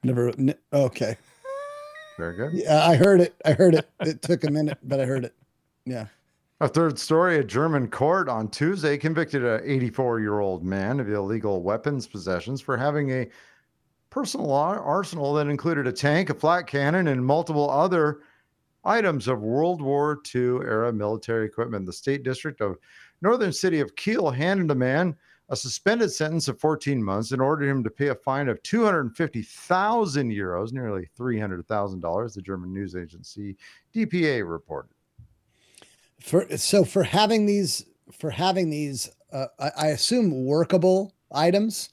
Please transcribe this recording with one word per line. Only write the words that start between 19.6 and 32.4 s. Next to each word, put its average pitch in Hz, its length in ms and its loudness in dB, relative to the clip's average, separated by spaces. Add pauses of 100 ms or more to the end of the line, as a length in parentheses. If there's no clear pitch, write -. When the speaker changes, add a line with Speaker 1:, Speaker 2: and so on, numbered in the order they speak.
Speaker 2:
War 143 420 0
Two 123 400 0
era 117 300 0
military 110 500 -2
equipment. 110 400 -4
The 90 80 -10
State 139 300 -4
District 127 400 -6
of 98 160 -4 (420)
Northern 208 320 2
City 165 280 0
of 143 160 -4
Kiel 196 340 0
handed 165 400 0
a 143 40 2
man 139 400 0 (360)
a 127 60 -4
suspended 208 540 0
sentence 156 380 -2
of 131 100 -4
fourteen 143 460 0
months 101 280 -2
and 131 100 0
ordered 139 260 0
him 135 160 0
to 110 60 -2
pay 143 180 -2
a 131 60 0
fine 135 340 -4
of 113 140 -4
two 226 200 0
hundred 160 320 2
fifty 143 280 -2
thousand 185 880 -2
euros, 101 420 -4
nearly 107 420 -6
three 120 240 -2
hundred 95 300 -6
thousand 101 320 -4
dollars, 95 320 -4
the 101 80 -12